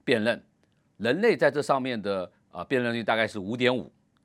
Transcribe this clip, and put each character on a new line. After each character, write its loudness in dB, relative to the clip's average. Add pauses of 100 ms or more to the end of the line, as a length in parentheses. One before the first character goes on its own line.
辨 2
认， -2 (540)
人 0
类 4
在 4
这 -2
上 0
面 -4
的， -4 (220)
呃， -10
辨 0
认 -2
率 -4
大 0
概 2
是 -6
五 -6
点 2
五， -6 (360)